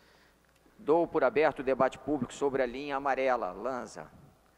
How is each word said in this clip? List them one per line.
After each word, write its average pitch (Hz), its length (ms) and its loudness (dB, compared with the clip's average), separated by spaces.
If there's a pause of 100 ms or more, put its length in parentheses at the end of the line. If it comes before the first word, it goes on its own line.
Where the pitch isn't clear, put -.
(800)
Dou 160 260 4
por 151 180 -2
aberto 135 360 4
o 135 40 -6
debate 131 360 2
público 143 340 -4
sobre 135 300 0
a - 20 0
linha 135 300 -6
amarela, 131 560 0
Lanza. 104 600 -8 (460)